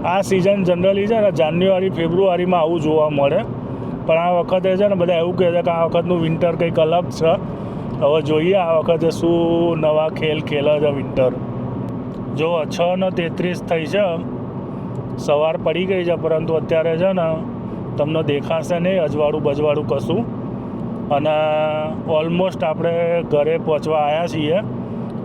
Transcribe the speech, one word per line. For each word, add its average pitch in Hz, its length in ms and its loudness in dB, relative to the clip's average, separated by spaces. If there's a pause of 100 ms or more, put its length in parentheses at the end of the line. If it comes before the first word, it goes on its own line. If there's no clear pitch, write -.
આ 180 180 2
સિઝન 190 420 2
generally 185 440 2
છે 226 140 2
ને 202 100 4
જાન્યુઆરી, 175 580 2
ફેબ્રુઆરીમાં 180 720 2
આવું 165 200 2
જોવા 156 300 2
મળે. 143 300 2 (640)
પણ 160 120 4
આ 175 140 2
વખતે 180 460 2
છે 202 100 4
ને 202 80 2
બધા 175 180 2
એવું 170 240 0
કહે 175 140 4
છે 175 100 2
કે 170 100 0
આ 165 140 2
વખતનું 170 360 0
વિન્ટર 165 340 0
કંઈક 170 240 0
અલગ 165 300 2
છે. 160 220 2 (680)
હવે 151 220 4
જોઈએ 156 320 2
આ 175 200 2
વખતે 160 360 2
શું 170 680 2
નવા 156 320 2
ખેલ 156 300 -2
ખેલે 147 400 2
છે 147 120 2
વિન્ટર. 131 400 0 (1040)
જો, 160 280 0
છ 127 160 -4 (160)
ને 185 120 0
તેત્રીસ 175 540 -4
થઈ 165 220 -2
છે, 180 180 0 (1120)
સવાર 160 400 0
પડી 170 280 -2
ગઈ 185 180 0
છે, 170 120 0
પરંતુ 160 380 0
અત્યારે 160 440 0
છે 190 160 2
ને 165 220 0 (640)
તમને 156 260 0
દેખાશે 147 560 -2
નહીં 185 220 2
અજવાળું 147 420 0
બજવાળું 147 440 0
કશું. 156 540 -2 (680)
અને 147 200 0 (800)
almost 170 560 0
આપણે 170 680 0
ઘરે 151 260 2
પહોંચવા 156 400 0
આવ્યા 151 300 0
છીએ. 160 320 0 (640)